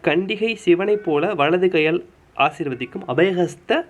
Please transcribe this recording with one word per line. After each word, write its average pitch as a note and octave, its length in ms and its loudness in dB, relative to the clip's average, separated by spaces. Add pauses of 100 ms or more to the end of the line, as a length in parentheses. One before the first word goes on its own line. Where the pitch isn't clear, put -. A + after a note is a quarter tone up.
கண்டிகை G3 500 0
சிவனை G3 420 2
போல G3+ 380 -2
வலது F3 360 2
கையால் E3 340 0 (320)
ஆசீர்வதிக்கும் C#3 720 -4
அபயஹஸ்த F3+ 800 0